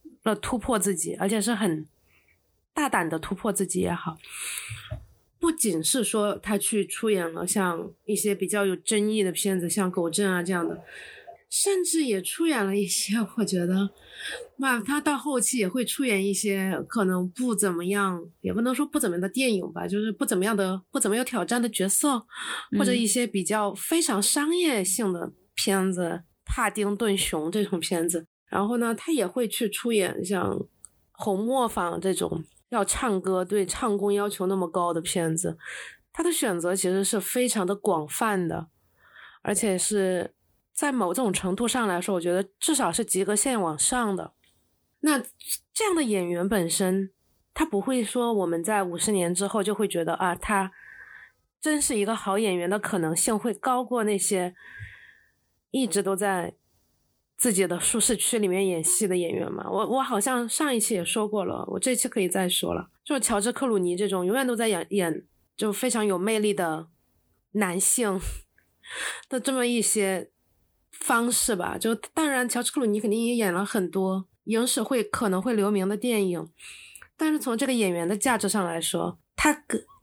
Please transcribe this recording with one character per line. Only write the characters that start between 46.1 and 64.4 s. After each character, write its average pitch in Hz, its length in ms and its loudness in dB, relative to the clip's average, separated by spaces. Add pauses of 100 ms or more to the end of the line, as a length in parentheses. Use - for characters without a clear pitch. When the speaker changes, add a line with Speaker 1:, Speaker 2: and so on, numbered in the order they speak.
Speaker 1:
员 175 220 0
本 185 180 2
身， 190 440 0 (420)
他 - 100 2
不 254 160 0
会 254 240 0
说 233 300 0
我 196 140 2
们 170 160 0
在 208 180 2
五 175 160 -4
十 214 140 0
年 175 200 2
之 185 140 0
后 202 160 0
就 196 140 0
会 208 120 0
觉 170 160 0
得， 160 120 -2
啊， 180 180 0
他 190 380 0 (920)
真 302 180 2
是 285 160 0
一 202 80 2
个 220 120 0
好 202 240 0
演 196 180 2
员 175 100 0
的 202 120 0
可 - 180 -2
能 165 180 0
性 214 220 2
会 214 160 -2
高 254 300 0
过 240 200 0
那 208 140 2
些 180 380 0 (1120)
一 262 160 0
直 196 160 0
都 196 140 0
在 185 400 -2 (800)
自 233 160 2
己 185 140 2
的 175 120 -2
舒 - 200 0
适 214 180 2
区 - 220 0
里 208 80 2
面 190 180 2
演 170 180 0
戏 - 240 2
的 185 80 2
演 170 160 0
员 - 200 -4
嘛。 - 180 -6
我， 190 180 0 (100)
我 269 40 2
好 247 180 0
像 240 300 0
上 285 260 0
一 220 40 2
期 220 160 0
也 170 100 -2
说 214 220 -2
过 208 180 -2
了， - 180 -4 (100)
我 190 60 -4
这 254 160 0
期 - 140 -2
可 233 100 -4
以 190 80 2
再 180 220 0
说 - 240 -2
了。 180 160 -4 (140)
就 311 100 -4
是 254 80 0
乔 208 180 0
治· 208 140 0
克 269 140 -2
鲁 220 100 2
尼 180 180 0
这 196 140 0
种 180 160 0
永 202 100 2
远 262 120 0